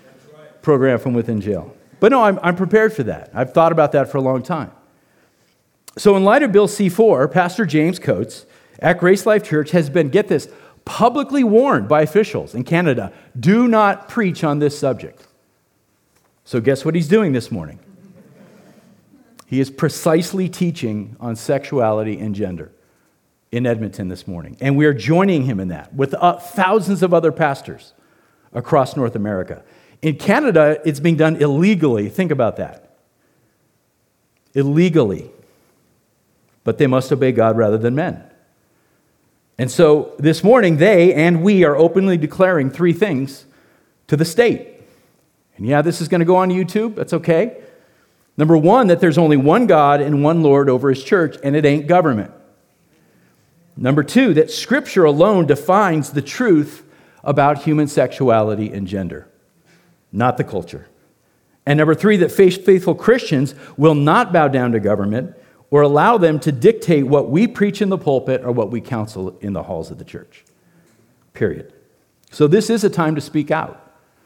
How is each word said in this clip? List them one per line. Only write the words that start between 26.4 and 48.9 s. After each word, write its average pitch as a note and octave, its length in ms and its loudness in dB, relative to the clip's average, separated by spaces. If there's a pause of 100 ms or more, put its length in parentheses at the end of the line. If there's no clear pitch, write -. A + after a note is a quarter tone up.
of F3+ 100 0
other E3 200 2
pastors D3 600 -6 (600)
across - 420 -2
North A#2+ 220 -4
America. G2+ 480 -8 (360)
In D#3 140 -4
Canada, F3+ 680 2
it's C#3 160 -4
being E3 160 0
done D#3 200 2
illegally. D3 720 0
Think F#3 220 -4
about A#2+ 280 -2
that. - 400 -14 (1600)
Illegally. C#3 760 0 (1300)
But A2+ 120 -2
they C#3+ 100 2
must B2+ 240 -2
obey C3 220 2
God A2+ 240 2
rather A2 220 0
than A#2+ 160 -2
men. D#3+ 280 -6 (1300)
And B2 140 -4
so D3+ 480 2
this D#3 260 0
morning, G3 320 4
they F3 380 4
and E3 280 2
we F#3+ 220 4
are D3 100 2
openly F3 440 2
declaring D3+ 500 0
three E3 240 0
things D3+ 540 -4 (600)
to D3+ 100 -2
the D#3+ 100 0
state. - 420 0 (880)
And G2 80 -12
yeah, C#3+ 160 0
this E3 220 -4
is D#3 60 -6
gonna E3+ 180 0
go F3+ 100 4
on F#3 140 0
YouTube. G3 440 -4
That's - 200 -6
okay. E3+ 420 -2 (800)
Number D#3+ 200 4
one, G3 320 4
that F3 120 2